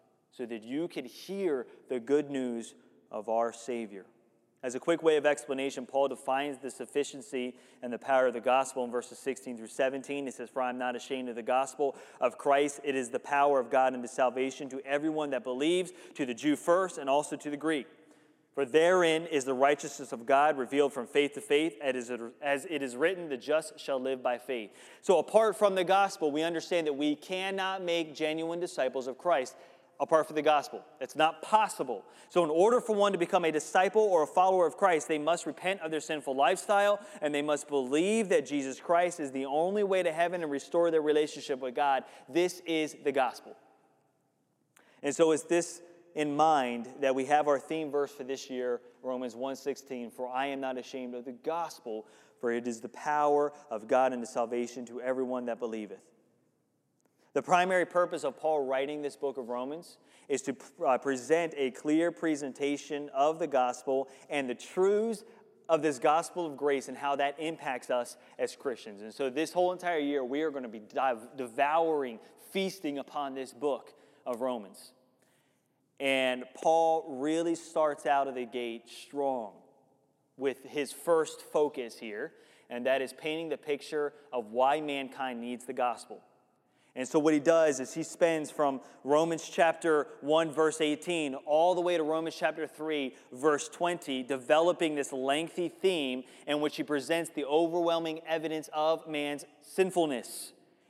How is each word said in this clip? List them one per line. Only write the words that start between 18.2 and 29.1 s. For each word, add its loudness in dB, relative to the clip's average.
For 0
therein 6
is 0
the 0
righteousness 2
of -8
God 6
revealed 2
from -6
faith 2
to -8
faith, 2
as -2
it -4
is, -10
as 0
it -4
is -6
written, 0
"The -4
just -2
shall -4
live -2
by -2
faith." -6
So 6
apart 4
from 4
the 2
gospel, 2
we 0
understand 0
that 2
we 0
cannot -4
make -2
genuine -2
disciples -2
of -8